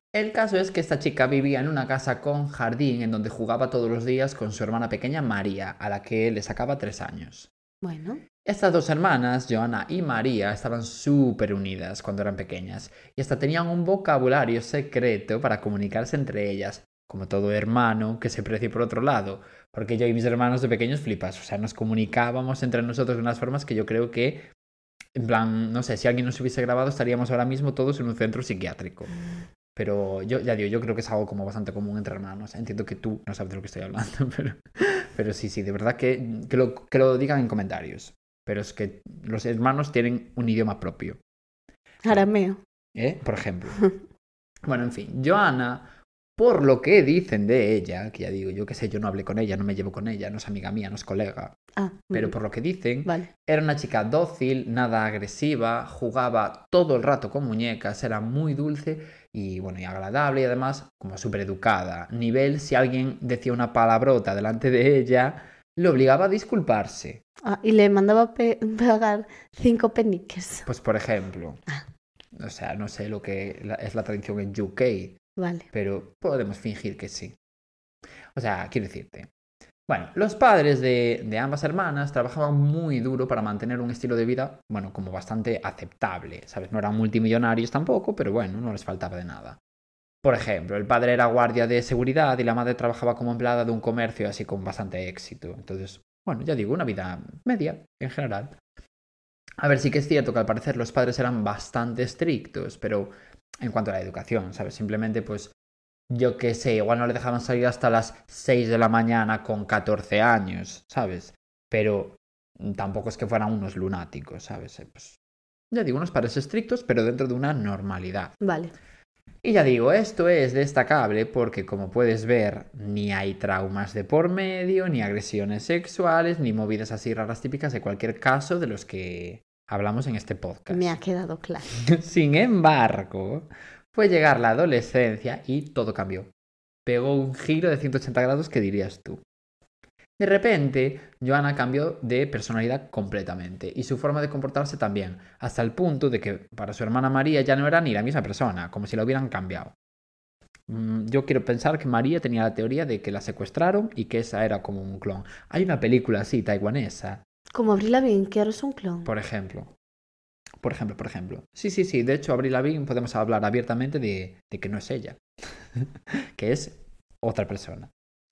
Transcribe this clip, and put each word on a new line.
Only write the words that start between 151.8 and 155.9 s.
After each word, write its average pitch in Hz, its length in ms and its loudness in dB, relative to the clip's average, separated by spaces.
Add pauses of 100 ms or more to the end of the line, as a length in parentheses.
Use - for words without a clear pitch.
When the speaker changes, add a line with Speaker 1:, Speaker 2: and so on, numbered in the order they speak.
Speaker 1:
María 127 320 2
tenía 117 240 0
la 110 100 0
teoría 131 320 -2
de 113 160 -4
que - 80 -6
la 101 100 -4
secuestraron 185 760 0
y 113 80 -4
que 113 140 -2
esa 110 260 -2
era 104 180 0
como 98 180 -6
un 95 200 -10
clon. 98 240 -6 (240)
Hay 180 160 0
una 165 160 0
película 120 400 4